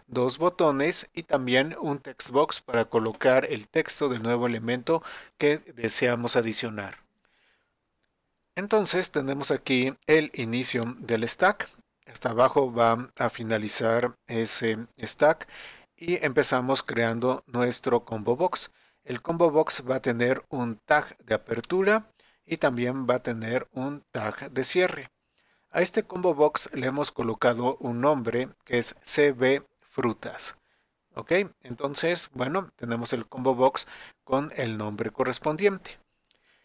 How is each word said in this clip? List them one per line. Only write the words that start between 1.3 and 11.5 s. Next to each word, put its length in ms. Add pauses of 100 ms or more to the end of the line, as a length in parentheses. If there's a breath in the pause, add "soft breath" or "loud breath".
un 180
text 320
box 300
para 240
colocar 640
el 200
texto 420
del 140
nuevo 240
elemento 560 (360 loud breath)
que 200 (160)
deseamos 640
adicionar. 600 (1600)
Entonces 560
tenemos 400
aquí 420 (140)
el 280
inicio 500 (140)
del 300
stack. 400 (380)